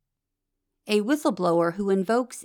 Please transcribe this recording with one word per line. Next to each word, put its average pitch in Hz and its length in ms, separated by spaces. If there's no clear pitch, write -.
A 208 140
whistleblower 180 720
who 196 180
invokes 226 540